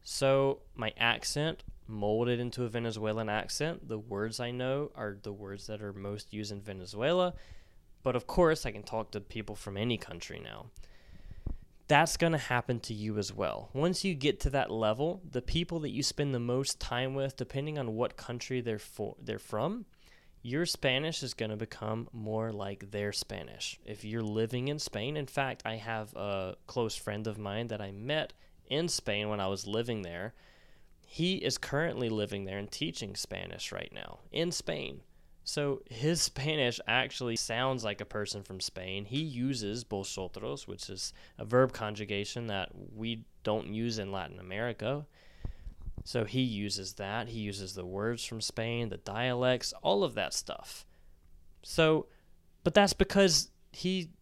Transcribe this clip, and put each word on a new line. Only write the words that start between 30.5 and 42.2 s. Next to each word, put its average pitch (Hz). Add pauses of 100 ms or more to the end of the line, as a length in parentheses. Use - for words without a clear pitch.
He 180
is -
currently 139
living 101
there 95
and 101
teaching 104
Spanish -
right 50
now 50 (120)
in 170
Spain. 139 (420)
So 143
his 147
Spanish 135
actually 123
sounds 123
like 104
a 101
person 101
from 95
Spain. 95
He 131
uses 123
vosotros, 98
which 95
is - (240)
a 113
verb 127
conjugation 107